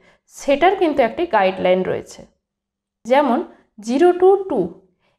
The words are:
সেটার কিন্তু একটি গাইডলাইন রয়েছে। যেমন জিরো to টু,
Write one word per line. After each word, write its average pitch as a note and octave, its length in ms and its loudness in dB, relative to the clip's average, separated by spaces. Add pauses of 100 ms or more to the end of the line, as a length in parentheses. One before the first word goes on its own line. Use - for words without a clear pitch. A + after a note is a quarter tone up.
(260)
সেটার E4+ 500 -2
কিন্তু D4+ 260 -2
একটি A#3 240 -4
গাইডলাইন F#3+ 560 0
রয়েছে। - 440 -8 (800)
যেমন C4 400 0 (360)
জিরো B3+ 320 0
to F#4+ 360 2
টু, A#3 320 -4 (380)